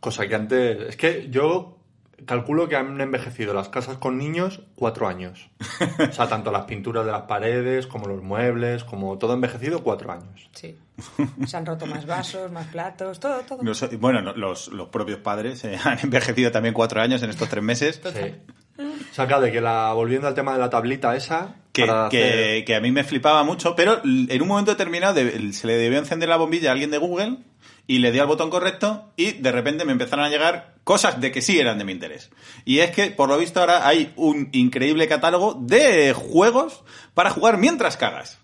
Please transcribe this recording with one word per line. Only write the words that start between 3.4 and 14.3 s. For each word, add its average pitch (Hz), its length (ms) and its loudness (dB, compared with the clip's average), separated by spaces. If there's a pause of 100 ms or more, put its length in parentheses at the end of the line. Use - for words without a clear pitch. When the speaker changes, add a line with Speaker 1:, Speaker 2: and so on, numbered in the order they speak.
Speaker 1:
las 98 160 -4
casas 127 300 -8
con 127 180 -2
niños 165 460 -4 (120)
cuatro 113 340 -4
años. 92 420 -12 (580)
O - 40 -6
sea, 117 160 0
tanto 110 220 -2
las 101 140 -2
pinturas 110 400 -4
de 107 80 -2
las 104 100 -6
paredes, 123 640 -2
como 113 200 -12
los 98 160 -8
muebles, 120 640 -2
como 98 340 -8
todo 117 160 0
envejecido, 127 480 -2
cuatro 98 300 -4
años. - 400 -16
Speaker 2:
Sí. - 240 -18 (680)
Se 175 120 -10
han 160 80 -8
roto 160 180 -8
más 151 220 -10
vasos, 180 440 -6
más 165 180 -12
platos, 185 520 -10
todo, 277 200 -4
todo. 262 220 -12
Speaker 3:
No 110 120 -2
sé, 127 140 -6 (100)
bueno, 120 240 2
no, 98 100 -8